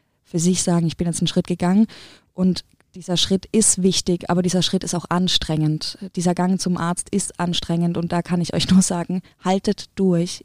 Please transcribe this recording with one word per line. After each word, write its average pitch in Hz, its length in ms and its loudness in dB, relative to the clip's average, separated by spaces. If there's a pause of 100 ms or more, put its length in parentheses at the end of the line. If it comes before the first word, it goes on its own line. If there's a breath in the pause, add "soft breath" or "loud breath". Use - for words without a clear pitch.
(240 soft breath)
für - 160 -6
sich 175 240 2
sagen, 170 240 2
ich 151 100 -6
bin 175 80 -2
jetzt 165 160 -4
einen 170 60 0
Schritt - 180 0
gegangen. 185 400 2 (480 loud breath)
Und 185 320 0 (300)
dieser 180 200 -6
Schritt 190 360 0
ist 208 320 2
wichtig, 180 440 0
aber 175 140 2
dieser 180 220 0
Schritt - 200 -2
ist - 120 -4
auch 170 140 -4
anstrengend. 156 920 0 (160)
Dieser 175 180 2
Gang 180 260 0
zum 180 180 -2
Arzt 170 340 -4
ist - 280 -4
anstrengend 170 560 0
und 170 160 -4
da 175 120 0
kann 175 180 0
ich 160 140 -4
euch - 160 0
nur 185 100 8
sagen, 180 400 -2 (220 soft breath)
haltet 190 500 -2
durch. 180 520 0